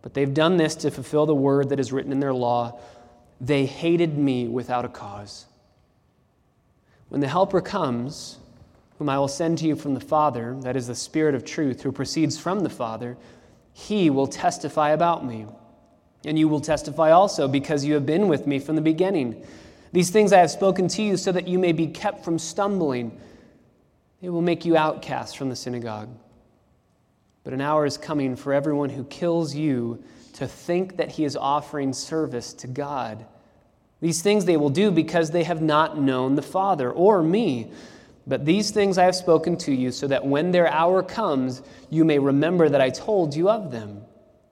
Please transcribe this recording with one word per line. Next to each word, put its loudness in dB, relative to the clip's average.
But -16
they've 0
done 4
this 2
to -2
fulfill 0
the 2
word 2
that -2
is -4
written -4
in -2
their -2
law. -2
They 0
hated 0
me 0
without -4
a -10
cause. -16
When -4
the 0
Helper 2
comes, -6
whom -2
I 2
will 2
send -2
to -4
you 2
from -4
the -8
Father, 0
that -4
is -2
the -8
Spirit 0
of -4
truth, -4
who -4
proceeds -2
from -4
the -2
Father, -8
he 0
will 2
testify -2
about 2
me. -10
And -2
you 4
will 0
testify 0
also, 6
because 0
you 2
have 0
been 2
with 2
me 0
from -4
the 0
beginning. 0
These 2
things 4
I 8
have 6
spoken 0
to -4
you 0
so -2
that -2
you 0
may 2
be 0
kept -6
from -2
stumbling. -2
They -10
will -2
make 0
you 4
outcasts -2
from -6
the -6
synagogue. -8
But -10
an -4
hour 2
is -4
coming -4
for -4
everyone 0
who -10
kills -2
you -2
to -8
think -4
that -4
he -2
is -4
offering -2
service -6
to -16
God. -8
These -2
things 2
they 4
will 2
do 2
because 2
they 2
have -2
not 2
known 2
the -2
Father 0
or 4
me. 0
But -4
these 2
things 2
I 6
have 4
spoken 2
to -2
you 0
so -6
that 0
when 2
their 4
hour 2
comes, -2
you 4
may 4
remember 4
that 4
I 4
told -2
you 2
of -2
them. -12